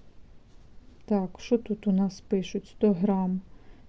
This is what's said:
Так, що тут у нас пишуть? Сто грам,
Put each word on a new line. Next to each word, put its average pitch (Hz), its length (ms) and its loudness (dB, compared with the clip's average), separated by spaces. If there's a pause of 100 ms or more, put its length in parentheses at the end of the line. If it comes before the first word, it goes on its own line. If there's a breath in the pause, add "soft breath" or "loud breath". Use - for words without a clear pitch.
(1040)
Так, 196 340 0
що - 180 2
тут 220 300 -6
у 208 40 4
нас 190 300 0
пишуть? 196 460 -4
Сто - 260 2
грам, 190 480 0 (480 soft breath)